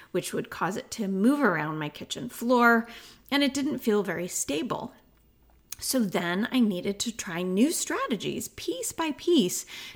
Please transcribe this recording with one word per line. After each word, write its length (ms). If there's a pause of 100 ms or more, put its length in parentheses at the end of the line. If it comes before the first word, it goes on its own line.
(120)
which 200
would 180
cause 260
it 160
to 160
move 320
around 380
my 100
kitchen 400
floor, 580 (440)
and 120
it 120
didn't 240
feel 240
very 260
stable. 640 (880)
So 220
then 520
I 80
needed 400
to 160
try 260
new 300
strategies, 760
piece 440
by 200
piece, 540 (300)